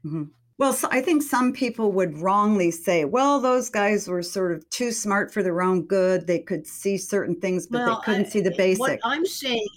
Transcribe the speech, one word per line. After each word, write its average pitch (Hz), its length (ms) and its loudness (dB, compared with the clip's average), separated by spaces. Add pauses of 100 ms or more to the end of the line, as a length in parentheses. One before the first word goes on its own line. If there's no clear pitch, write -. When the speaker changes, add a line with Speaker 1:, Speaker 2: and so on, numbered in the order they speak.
Speaker 1:
Mm-hmm. 156 200 -6 (340)
Well, 269 160 2
so - 180 -2
I 254 80 2
think 302 220 2
some 254 320 0
people 226 380 -2
would 175 260 0
wrongly 196 520 2
say, 170 360 0
"Well, 269 340 2
those 254 300 2
guys 208 360 0
were 180 160 -2
sort 180 300 -2
of 160 160 -10
too 240 240 -4
smart 208 400 -2
for 208 100 0
their 180 200 0
own 185 240 2
good. 185 400 2
They 170 140 2
could 160 260 -6
see 196 320 -4
certain 180 420 -2
things, 180 260 -2
but 240 200 -2
Speaker 2:
Well, 226 100 0
Speaker 1:
they - 80 -8
couldn't 202 220 2
Speaker 2:
I, - 20 -8
Speaker 1:
see 208 140 0
the 185 80 2
Speaker 2:
what - 80 -6
Speaker 1:
basic." 190 440 2
Speaker 2:
I'm 285 220 0
saying 240 420 -4 (100)